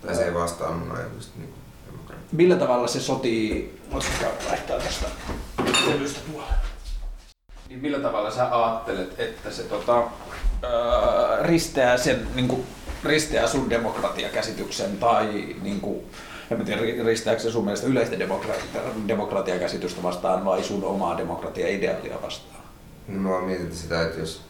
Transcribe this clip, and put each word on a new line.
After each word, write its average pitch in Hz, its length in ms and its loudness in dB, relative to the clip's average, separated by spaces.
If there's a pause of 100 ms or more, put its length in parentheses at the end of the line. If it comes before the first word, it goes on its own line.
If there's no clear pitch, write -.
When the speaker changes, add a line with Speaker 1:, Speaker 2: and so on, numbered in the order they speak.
Speaker 1:
Tai 87 80 -2
se 85 100 2
ei 87 100 0
vastaa 82 380 -2
mun 85 240 -4
ajatusta, - 420 -8
niinku, 50 180 -14 (300)
demokraattisena. - 500 -10
Speaker 2:
Millä 175 200 8
tavalla 123 320 4
se 135 120 0
sotii, 113 800 0 (140)
voisiko - 220 -2 (360)
vaihtaa - 280 -2
tästä - 280 -2 (840)
levystä 143 300 -2 (120)
puolelle? - 220 0 (1120)
Niin 131 120 -12
millä 143 180 0
tavalla 107 320 0
sä 120 340 2
ajattelet, 98 560 -2
että 110 300 -4
se, 117 120 -8
tota, 117 400 4 (640)
öö, 120 760 4
risteää 139 540 6
sen, 123 380 2
niinku, 127 300 2 (400)
risteää 147 420 4
sun 117 240 2
demokratiakäsityksen 101 1300 -2
tai, 107 680 2
niinku, 101 420 -4 (460)
en - 80 0
mä - 60 -2
tiedä, 104 180 -2
ri-, 113 240 0
risteääkö 113 360 2
se 113 80 2
sun 110 140 0
mielestä 101 220 0
yleistä 123 320 2
demokratia-, 98 880 -4
demokratiakäsitystä 92 960 -2
vastaan 92 420 0
vai 95 180 2
sun 98 220 -2
omaa 92 340 0
demokratiaideaalia 85 1040 -2
vastaan? - 380 -12 (480)
Speaker 1:
No 98 120 -4
mä 95 140 2
oon 92 100 0
miettinyt 87 300 -2
sitä, 82 280 -2
että 80 180 -2
jos - 300 -6